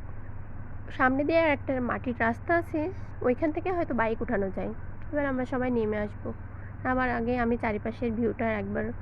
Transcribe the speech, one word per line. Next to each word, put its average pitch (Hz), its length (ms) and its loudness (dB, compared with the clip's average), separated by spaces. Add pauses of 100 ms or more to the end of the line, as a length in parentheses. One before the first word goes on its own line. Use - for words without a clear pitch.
(960)
সামনে 269 260 4
দিয়ে 320 160 6
একটা 277 420 2
মাটির 233 380 -2
রাস্তা 233 380 2
আছে, 330 340 0 (300)
ওইখান 254 300 2
থেকে 349 200 -2
হয়তো 339 220 0
বাইক 226 280 2
উঠানো 208 280 0
যায়। 196 240 -4 (400)
এবার 294 120 2
আমরা 254 200 0
সবাই 254 260 0
নেমে 220 260 2
আসবো। 208 360 -4 (500)
নামার 254 260 2
আগে 240 280 0
আমি 240 200 2
চারিপাশের 226 540 -2
ভিউটা 226 400 0
একবার 208 400 -2 (100)